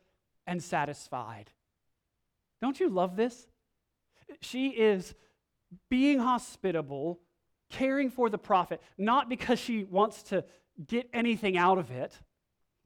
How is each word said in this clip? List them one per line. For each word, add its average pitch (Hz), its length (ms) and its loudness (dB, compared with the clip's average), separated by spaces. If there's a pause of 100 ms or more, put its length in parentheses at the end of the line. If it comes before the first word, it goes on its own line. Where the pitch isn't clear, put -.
(480)
and 175 160 -4
satisfied." 127 880 -6 (1120)
Don't 269 180 -2
you 370 80 2
love 185 300 0
this? 240 320 -2 (880)
She 262 300 -4
is 214 460 2 (720)
being 269 300 4
hospitable, 170 1000 -2 (500)
caring 269 400 0
for 233 200 2
the 208 80 -2
prophet, 180 440 0 (160)
not 233 300 2
because 240 320 0
she 220 240 -4
wants 190 400 0
to - 220 -2 (420)
get 240 240 -4
anything 226 460 0
out 185 200 6
of 131 140 -4
it, 127 300 -10 (640)